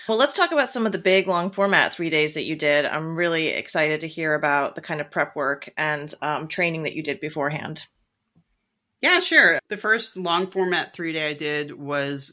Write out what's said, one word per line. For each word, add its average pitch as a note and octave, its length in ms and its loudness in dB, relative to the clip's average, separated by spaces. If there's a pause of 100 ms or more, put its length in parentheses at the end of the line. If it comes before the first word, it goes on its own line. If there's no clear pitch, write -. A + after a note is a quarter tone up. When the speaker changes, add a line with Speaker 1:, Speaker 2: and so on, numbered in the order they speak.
Speaker 1:
Well, A3 80 2
let's C#4 160 4
talk F4 200 2
about C#4 180 2
some A3+ 160 0
of G3 60 0
the F#3 60 -2
big F#3+ 300 4
long F3 220 0
format G3 420 2
three E3+ 160 -4
days D3+ 240 2
that D3+ 120 -4
you D#3 120 -4
did. D3 300 2
I'm D#3+ 280 -4
really E3 340 0
excited D#3 520 0
to D#3+ 80 -8
hear D#3 240 -2
about D3 420 0
the D#3+ 60 -10
kind D#3+ 220 -6
of - 80 -10
prep D3+ 260 -4
work C#3 400 -2
and, D3+ 360 -4 (100)
um, D3+ 260 -4
training E3 360 -2
that C3+ 100 -4
you D#3 80 -6
did C#3+ 180 -6
beforehand. D#3 640 -6 (1160)
Speaker 2:
Yeah, F4 180 4
sure. A3+ 380 6 (100)
The G#3 80 -4
first A3 400 0
long F3 300 2
format F3+ 480 0
three E3 180 -6
day D#3 160 -2
I D3+ 60 -4
did D3 440 -4
was C#3+ 540 -4